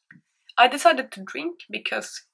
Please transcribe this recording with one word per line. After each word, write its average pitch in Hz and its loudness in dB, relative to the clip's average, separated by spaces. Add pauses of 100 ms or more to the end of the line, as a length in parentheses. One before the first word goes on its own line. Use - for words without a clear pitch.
(560)
I 240 6
decided 277 2
to 190 -14
drink 302 -10
because 214 -8 (100)